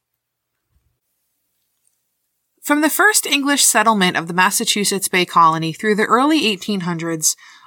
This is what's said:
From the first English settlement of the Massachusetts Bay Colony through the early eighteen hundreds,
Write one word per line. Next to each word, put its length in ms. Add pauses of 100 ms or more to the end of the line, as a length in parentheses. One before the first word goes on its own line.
(2500)
From 200
the 100
first 340
English 380
settlement 540
of 100
the 80
Massachusetts 720
Bay 160
Colony 480
through 220
the 100
early 420
eighteen 340
hundreds, 560 (300)